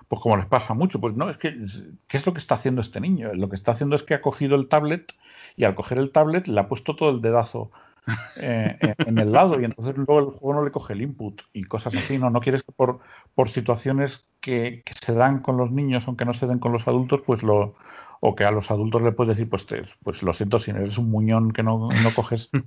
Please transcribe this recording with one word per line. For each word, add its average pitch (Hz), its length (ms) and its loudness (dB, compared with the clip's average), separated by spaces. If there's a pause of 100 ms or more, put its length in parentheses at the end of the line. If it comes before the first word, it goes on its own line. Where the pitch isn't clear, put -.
pues - 160 -6
como 110 140 4
les 92 100 -2
pasa 123 260 0
mucho, 127 280 0
pues 107 160 -2
no, 160 140 -4
es - 60 -10
que, 147 200 -6 (500)
¿qué - 100 -4
es 143 100 -4
lo 180 60 2
que 165 60 -10
está - 160 -2
haciendo 127 260 0
este - 200 -6
niño? 131 340 -2
Lo 95 140 -2
que 98 80 -6
está 117 160 0
haciendo 143 240 0
es 147 80 -6
que 156 100 -2
ha 139 60 -2
cogido 143 340 0
el 135 140 2
tablet 151 440 0 (440)
y 117 80 2
al 98 100 4
coger 120 240 -4
el 139 140 -2
tablet 156 340 4
le 104 140 2
ha 98 80 -2
puesto 143 260 -6
todo 156 160 2
el 123 100 -2
dedazo, 113 520 0 (640)
eh, 113 440 -2
en, 107 140 -4 (120)
en 113 120 0
el 107 120 2
lado 151 300 4
y 120 40 -2
entonces 117 320 -6
luego 143 220 2
el 143 60 4 (120)
juego 139 220 -4
no 151 60 0
le 139 80 -4
coge - 220 -8
el 104 80 -6
input 123 400 -10 (100)
y 101 100 -10
cosas 110 320 -6
así, 131 240 -4
¿no? 127 120 2
No 117 100 2
quieres 135 240 0
que - 80 -20
por, 127 260 0 (380)
por 123 120 4
situaciones 131 800 -2 (140)
que, 120 440 -4
que - 80 -12
se - 220 -2
dan 135 240 6
con 131 180 0
los 123 140 2
niños, 131 380 0
aunque 120 160 -4
no 120 80 0
se 123 160 -2
den 123 100 0
con 120 140 0
los 117 160 0
adultos, 127 360 2
pues 113 200 0
lo, 104 320 2 (420)
o 110 160 2
que 101 100 2
a 101 60 6
los 107 220 0
adultos 110 300 0
le 117 100 4
puedes 113 240 0
decir, 113 120 -2
pues 98 180 -4
te, - 180 -8 (180)
pues - 220 -8
lo 87 80 2
siento, 104 260 0
si 107 140 -4
eres 101 260 -4
un 117 140 0
muñón 110 400 4
que 113 100 -2
no, 110 300 0
no 113 200 4
coges 113 380 -4 (160)